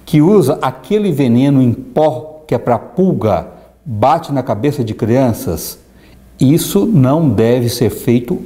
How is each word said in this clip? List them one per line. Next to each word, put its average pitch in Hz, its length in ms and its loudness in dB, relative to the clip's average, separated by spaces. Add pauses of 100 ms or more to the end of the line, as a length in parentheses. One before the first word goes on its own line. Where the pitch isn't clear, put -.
que 151 160 2
usa 151 400 4
aquele 202 500 -2
veneno 135 500 2
em 123 120 2
pó - 760 -4
que 135 80 -2
é - 20 -2
pra 117 220 -2
pulga, 110 680 -2 (380)
bate 139 460 0
na 139 100 -2
cabeça 123 420 -2
de 110 100 -6
crianças? 117 840 -2 (600)
Isso 165 460 2
não 151 440 2
deve 113 400 2
ser 107 220 0
feito - 540 -2